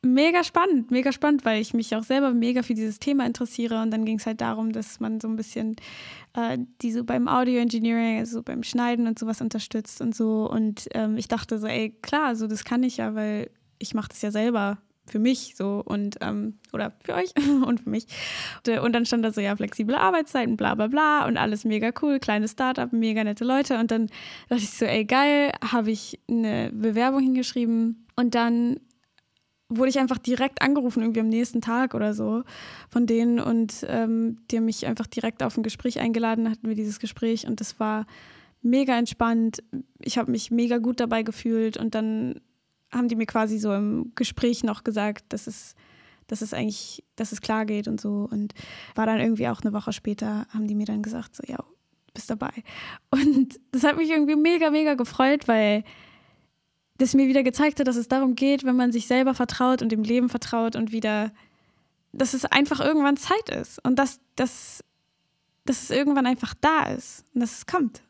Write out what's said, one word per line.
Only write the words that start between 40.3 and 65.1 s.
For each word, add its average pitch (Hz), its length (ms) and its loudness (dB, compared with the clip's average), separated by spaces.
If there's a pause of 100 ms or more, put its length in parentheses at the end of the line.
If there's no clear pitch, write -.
mega 240 260 2
gut 240 220 -2
dabei 226 240 0
gefühlt 226 540 -2
und 226 180 -4
dann 220 440 -2 (520)
haben 247 160 0
die 226 80 0
mir 226 100 0
quasi 220 320 0
so 208 160 0
im 208 420 -2
Gespräch - 480 0
noch 214 200 -4
gesagt, 208 460 -4
dass - 180 -8
es, - 280 -14 (520)
dass 220 140 -6
es 214 120 -6
eigentlich, - 500 -6 (120)
dass 226 160 -6
es 208 100 -8
klar 220 240 -2
geht 208 220 -2
und 220 120 -4
so. 208 300 -2
Und 208 240 -4 (420)
war 220 100 0
dann 220 140 2
irgendwie 226 300 2
auch 220 120 -2
eine 208 120 0
Woche 208 180 -2
später, 214 600 -2
haben 214 140 0
die 208 80 0
mir 208 100 2
dann 214 160 -2
gesagt, 220 340 -8
so, - 100 -12
"Ja, - 180 -8 (500)
bist - 160 -14
dabei." 226 340 -6 (480)
Und 269 480 4 (120)
das 254 120 2
hat 294 140 4
mich 320 120 2
irgendwie 302 260 4
mega, 320 360 4
mega 302 220 2
gefreut, 262 540 2
weil 214 360 4 (1120)
das 254 160 4
mir 269 140 8
wieder 269 160 4
gezeigt 285 360 2
hat, 262 80 4
dass 247 80 2
es 233 120 -2
darum 262 280 2
geht, 269 280 4
wenn 254 120 2
man 247 160 4
sich 226 160 -2
selber 262 260 4
vertraut 254 480 2
und 226 100 0
dem 214 120 0
Leben 240 260 2
vertraut 233 460 -2
und 226 160 -2
wieder, 214 400 -2 (800)
dass - 220 0
es 254 120 -2
einfach 285 340 2
irgendwann 285 380 4
Zeit 427 320 -2
ist - 360 -8
und 247 140 4
dass, 277 200 0 (160)
dass, - 480 -4 (800)